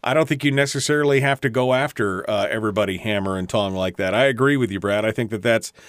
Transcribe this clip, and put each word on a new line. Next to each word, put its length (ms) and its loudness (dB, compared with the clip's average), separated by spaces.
I 100 0
don't 140 2
think 160 -2
you 80 2
necessarily 680 2
have 200 0
to 80 0
go 240 0
after, 560 -2
uh, 200 0
everybody 480 0
hammer 400 -2
and 100 -4
tong 260 0
like 240 -2
that. 160 -2
I 120 4
agree 320 2
with 120 0
you, 120 -4
Brad. 240 0
I 60 2
think 200 -4
that 120 -6
that's, 280 2